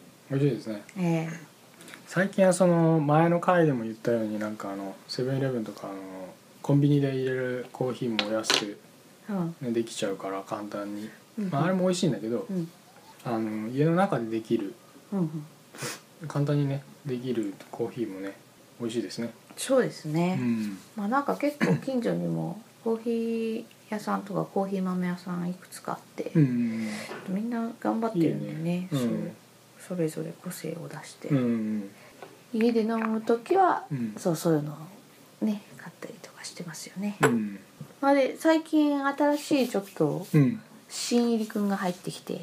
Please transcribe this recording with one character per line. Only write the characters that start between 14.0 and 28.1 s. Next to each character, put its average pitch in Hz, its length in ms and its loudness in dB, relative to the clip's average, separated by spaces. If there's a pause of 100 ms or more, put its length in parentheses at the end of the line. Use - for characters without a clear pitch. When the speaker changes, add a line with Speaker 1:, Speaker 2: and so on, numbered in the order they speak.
Speaker 1:
で 113 60 -4
で 110 160 -2
き 113 160 2
る、 98 160 -6 (400)
Speaker 2:
う - 20 -2
ん 196 40 0 (1000)
う 160 40 -10
ん。 - 20 -10
Speaker 1:
簡 143 180 0
単 147 120 2
に 143 100 2
ね、 139 160 -4 (220)
で 127 120 -4
き 123 160 -4
る 104 200 -2 (180)
コ 120 140 -4
ー 101 40 -6
ヒ 123 120 -8
ー 104 80 -2
も 95 100 -10
ね、 98 160 -8 (460)
美 117 60 -2
味 110 80 -4
し 117 40 0
い - 20 2
で 95 80 -6
す - 100 -8
ね。 117 140 -6 (240)
Speaker 2:
そ 269 200 2
う 233 60 6
で 151 80 -2
す - 140 -14
ね。 170 340 0
Speaker 1:
う 127 40 -2
ん。 110 340 -2 (180)
Speaker 2:
ま 208 100 -6
あ、 - 20 -2
な 262 120 2
ん 285 40 0
か - 120 -2
結 285 240 -2
構 180 160 4
近 262 260 -2
所 196 120 0
に 175 140 -2
も 165 340 -4 (220)
コ 226 120 0
ー 226 80 -8
ヒ 233 60 -2
ー 226 560 -2 (240)
屋 214 100 -4
さ 202 160 -2
ん 196 80 -4
と 196 100 -8
か 160 120 0
コ 196 180 0
ー 190 40 0
ヒ 196 100 -2
ー 190 40 0
豆 180 240 0
屋 180 120 -2
さ 180 200 -6
ん 175 120 -2
い 180 40 -4
く - 140 -14
つ - 140 -16
か - 120 -6
あ - 20 -2
っ - 40 -8 (160)
て、 - 180 -6
Speaker 1:
う 165 60 6
ん - 20 8
う 143 40 10
ん 117 440 0 (400)
う - 40 -8
ん。 - 20 0
Speaker 2:
み 208 60 -2
ん 233 80 -4
な 233 200 -4 (100)
頑 220 200 0
張 226 80 0
っ 220 60 -4